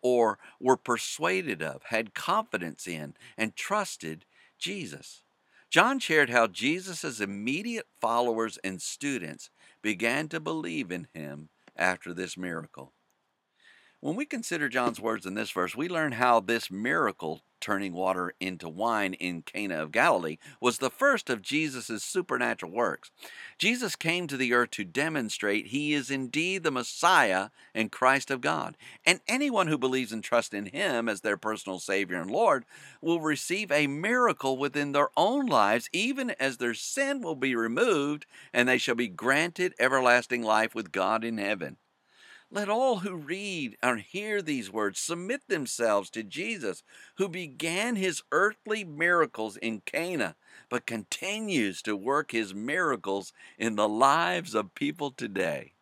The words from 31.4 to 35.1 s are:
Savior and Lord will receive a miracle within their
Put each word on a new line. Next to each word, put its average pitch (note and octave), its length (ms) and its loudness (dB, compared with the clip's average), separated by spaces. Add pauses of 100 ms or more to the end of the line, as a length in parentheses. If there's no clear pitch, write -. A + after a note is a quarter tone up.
Savior F#2+ 420 0
and F#2 100 -6
Lord D#3+ 340 2 (360)
will E3 180 2
receive E3 520 -2
a D3 160 4
miracle D#3+ 720 0
within C#3+ 340 0
their C#3+ 260 4